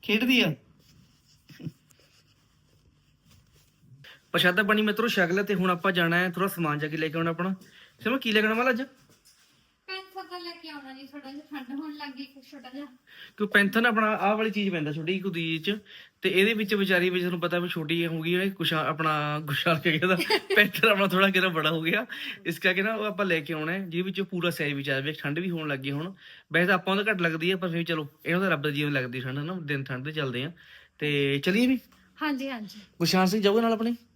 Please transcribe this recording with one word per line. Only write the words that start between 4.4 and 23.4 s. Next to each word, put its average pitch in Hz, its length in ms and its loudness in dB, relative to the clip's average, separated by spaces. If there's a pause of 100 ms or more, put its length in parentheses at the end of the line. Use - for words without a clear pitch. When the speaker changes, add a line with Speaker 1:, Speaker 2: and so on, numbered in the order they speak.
Speaker 1:
ਪਾਣੀ 214 180 4
ਮਿੱਤਰੋ 214 260 0
ਛਕ 185 240 2
ਲਿਆ 196 120 2
ਤੇ 202 100 0
ਹੁਣ 185 160 2
ਆਪਾਂ 180 220 0
ਜਾਣਾ 170 260 2
ਹੈ 185 120 2
ਥੋੜ੍ਹਾ 180 180 -2
ਸਮਾਨ 156 320 -2
ਜਾ 151 80 -4
ਕੇ 156 100 -6
ਲੈ 160 100 -2
ਕੇ 156 100 -4
ਆਉਣਾ 165 140 0
ਆਪਣਾ। 180 240 -2 (480)
ਸਿਮਰ 240 140 0
ਕੀ 240 140 -2
ਲੈ 214 100 4
ਕੇ 214 60 2
ਆਉਣਾ 220 100 0
ਵਾਲਾ 247 120 2
ਅੱਜ? 247 120 0 (1040)
Speaker 2:
ਪੈਨਸਲ 381 420 -12
ਤਾਂ 359 100 -10
ਲੈ 339 120 -10
ਕੇ 330 180 -16
ਆਉਣਾ 277 240 -14
ਜੀ, 269 140 -18
ਥੋੜ੍ਹਾ 277 240 -16
ਜਿਹਾ 294 280 -12
ਠੰਡ 262 200 -10
ਹੋਣ 302 160 -10
ਲੱਗ 294 220 -12
ਗਈ 277 80 -12
ਕੁਛ - 260 -20
ਛੋਟਾ 240 180 -18
ਜਿਹਾ। 277 160 -12 (520)
Speaker 1:
ਕਿਉਂ 208 100 -2
ਪੈਂਥਰ 202 380 4
ਆਪਣਾ 220 220 4
ਆਹ 208 300 2
ਵਾਲੀ 220 140 0
ਚੀਜ਼ 202 180 -2
ਪੈਂਦਾ 151 220 -2
ਛੋਟੀ 156 200 -4
ਜਿਹੀ 190 100 -2
ਕੁਦੀ 165 360 -4
'ਚ, 196 200 -2 (440)
ਤੇ 185 80 0
ਇਹਦੇ 196 240 4
ਵਿੱਚ 214 220 0
ਵਿਚਾਰੀ 185 340 2
ਵਿੱਚ 180 140 0
ਤੁਹਾਨੂੰ 175 160 -2
ਪਤਾ 170 200 0
ਵੀ 175 80 -2
ਛੋਟੀ 170 400 -2
ਹੋ 160 140 -4
ਗਈ 170 140 0
ਹੈ 196 140 0
ਕੁਛ 170 240 -2
ਆਪਣਾ 151 680 0
ਗੁਸ਼ਾਲ 156 400 0
ਕੇ 156 200 2
ਕਹਿੰਦਾ 180 160 2
Speaker 2:
<laughs> 381 400 0
Speaker 1:
ਪੈਂਥਰ 302 320 4
ਆਪਣਾ 196 200 4
ਥੋੜ੍ਹਾ 190 220 4
ਕਿਹੜਾ 190 180 2
ਬੜਾ 156 220 0
ਹੋ 165 120 0
ਗਿਆ, 226 240 0 (400)
ਇਸ 180 140 -4
ਕਰਕੇ 185 220 2
ਨਾ 220 140 0
ਉਹ 214 100 -2
ਆਪਾਂ 202 200 -2
ਲੈ 170 140 2
ਕੇ 156 140 -6